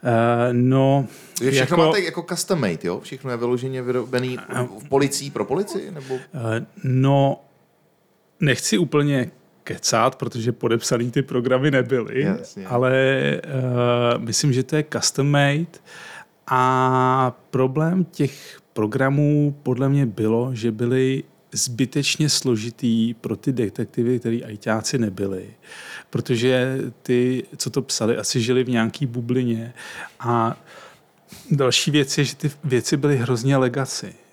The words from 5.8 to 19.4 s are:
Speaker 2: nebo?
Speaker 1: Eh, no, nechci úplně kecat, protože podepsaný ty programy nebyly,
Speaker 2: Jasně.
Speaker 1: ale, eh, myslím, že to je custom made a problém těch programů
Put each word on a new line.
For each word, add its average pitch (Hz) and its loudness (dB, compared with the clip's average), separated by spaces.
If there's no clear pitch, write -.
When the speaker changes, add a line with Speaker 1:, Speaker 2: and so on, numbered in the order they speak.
Speaker 2:
nebo? 135 -8
Speaker 1:
Eh, 113 -4
no, 139 2
nechci 147 0
úplně 143 0
kecat, 113 0
protože 120 -4
podepsaný 117 0
ty 139 0
programy 131 0
nebyly, 127 0
Speaker 2:
Jasně. 190 -4
Speaker 1:
ale, 127 2
eh, 135 2
myslím, 117 0
že 127 2
to 156 -4
je 151 0
custom 139 0
made 143 2
a 127 2
problém 156 2
těch - -4
programů 143 2